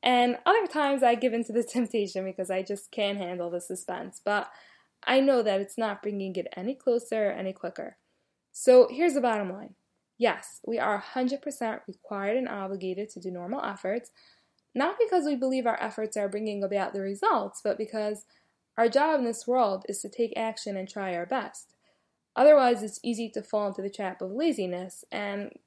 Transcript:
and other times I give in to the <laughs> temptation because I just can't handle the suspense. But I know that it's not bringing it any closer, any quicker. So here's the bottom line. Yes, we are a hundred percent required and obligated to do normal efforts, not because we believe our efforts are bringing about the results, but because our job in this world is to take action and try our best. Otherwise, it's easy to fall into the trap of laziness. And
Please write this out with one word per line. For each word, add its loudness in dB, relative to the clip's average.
and 4
other 4
times 0
I 6
give 0
in -2
to -12
the 0
<laughs> -12
temptation -2
because -6
I -2
just -8
can't -2
handle -6
the -4
suspense. -10
But -2
I 4
know 4
that 2
it's -8
not -2
bringing -6
it -6
any -6
closer, 0
any -6
quicker. -10
So 10
here's 2
the 2
bottom 0
line. -14
Yes, 0
we -2
are 2
a -4
hundred -2
percent -6
required -4
and -2
obligated -6
to -16
do -8
normal -6
efforts, -4
not 0
because 2
we 0
believe 0
our 0
efforts -4
are -2
bringing -4
about -2
the -4
results, 0
but 0
because -4
our 4
job 4
in 0
this -4
world 2
is -6
to -10
take -2
action -4
and -6
try -6
our -4
best. -6
Otherwise, 8
it's -10
easy -4
to -8
fall -2
into -6
the -4
trap -6
of -6
laziness. -2
And -6